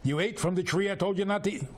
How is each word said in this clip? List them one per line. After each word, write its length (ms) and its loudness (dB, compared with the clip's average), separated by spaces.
You 180 2
ate 180 0
from 160 0
the 80 0
tree 280 2
I 40 0
told 240 0
you 60 2
not 200 0
to 80 2
eat. 120 -4